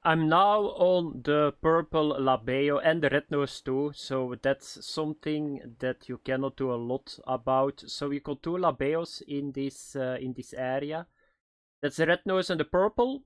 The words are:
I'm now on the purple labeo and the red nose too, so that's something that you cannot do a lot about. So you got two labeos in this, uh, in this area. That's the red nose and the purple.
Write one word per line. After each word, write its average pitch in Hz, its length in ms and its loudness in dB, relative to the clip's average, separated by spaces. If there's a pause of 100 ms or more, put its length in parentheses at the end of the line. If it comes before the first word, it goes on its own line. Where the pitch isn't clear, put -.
I'm 160 260 4
now 202 320 6
on 180 640 0
the 147 380 2
purple 160 560 2
labeo 131 640 2
and 160 200 2
the 143 80 4
red 143 200 2
nose 143 300 -2
too, 139 340 -2
so 131 480 -6
that's - 440 -2
something 151 920 -6
that 127 280 -6
you 123 120 -8
cannot 135 360 -2
do 131 160 -2
a 123 40 0
lot 120 520 -6
about. 131 600 0
So 143 240 -6
you 143 100 -4
got 147 200 -8
two 170 160 -4
labeos 160 680 0
in 143 240 -4
this, 139 460 -8
uh, 127 240 -2
in 127 100 -6
this 123 220 -12
area. 139 540 -4 (760)
That's 143 160 -2
the 160 100 4
red 170 180 4
nose 185 240 0
and 175 80 0
the 156 60 0
purple. 240 640 2